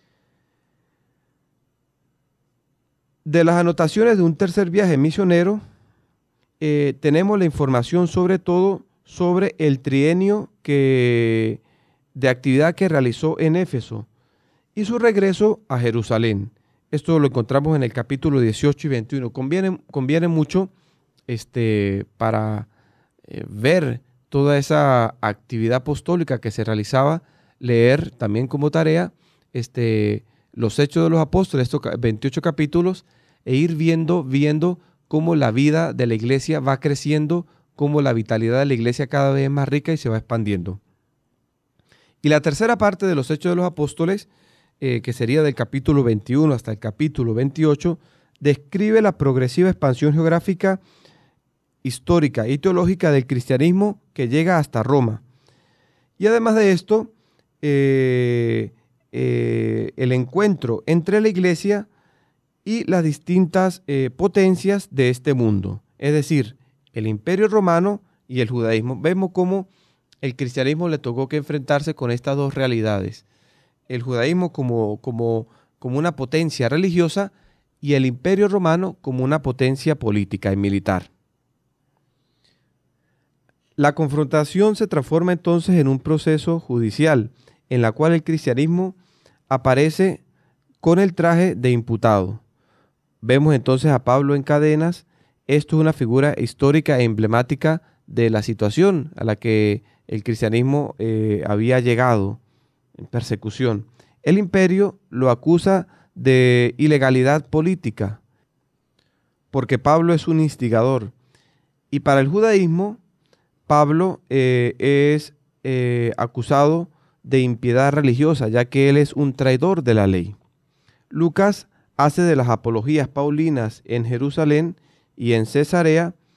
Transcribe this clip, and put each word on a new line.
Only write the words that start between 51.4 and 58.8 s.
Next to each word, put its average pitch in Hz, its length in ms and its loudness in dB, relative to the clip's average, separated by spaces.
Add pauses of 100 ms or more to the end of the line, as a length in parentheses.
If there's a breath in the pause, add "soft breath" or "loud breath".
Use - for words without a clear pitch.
histórica 127 640 0
y 139 120 -2
teológica 175 520 0
del 135 160 2
cristianismo 165 760 0 (100)
que 127 160 -4
llega 165 300 2
hasta 123 240 -2
Roma. 123 400 0 (960)
Y 190 80 -2
además 226 300 2
de 202 160 4
esto, 208 420 0 (480)
eh, 127 1120 0 (380)